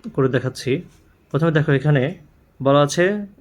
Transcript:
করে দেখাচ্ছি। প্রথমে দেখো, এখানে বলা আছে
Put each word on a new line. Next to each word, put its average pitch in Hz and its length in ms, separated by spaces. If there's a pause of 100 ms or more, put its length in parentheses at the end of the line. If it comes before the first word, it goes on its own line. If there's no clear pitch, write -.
(160)
করে 131 200
দেখাচ্ছি। 127 360 (600)
প্রথমে 156 200
দেখো, 151 200
এখানে 139 320 (560)
বলা 139 280
আছে 175 180 (360)